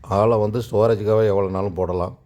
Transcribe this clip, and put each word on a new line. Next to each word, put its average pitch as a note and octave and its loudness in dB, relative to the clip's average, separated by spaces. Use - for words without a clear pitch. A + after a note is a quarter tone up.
ஆழம் A2 2
வந்து G#2+ -2
ஸ்டோரேஜுக்காக A2 2
எவ்வளோ G2 0
நாளும் F#2+ -4
போடலாம். F2+ -4